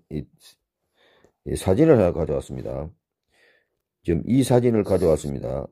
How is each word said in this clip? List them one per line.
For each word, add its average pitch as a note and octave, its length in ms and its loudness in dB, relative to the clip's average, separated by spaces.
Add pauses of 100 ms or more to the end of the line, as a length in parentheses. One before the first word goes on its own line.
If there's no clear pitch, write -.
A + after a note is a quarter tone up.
(100)
이 D2+ 140 -8 (1200)
예, - 100 -6
사진을 B2+ 420 4
하나 F2+ 140 4
가져왔습니다. C#2 760 -6 (1120)
지금 E2+ 240 -2
이 C3 160 2
사진을 A#2+ 420 2
가져왔습니다. D2+ 880 -2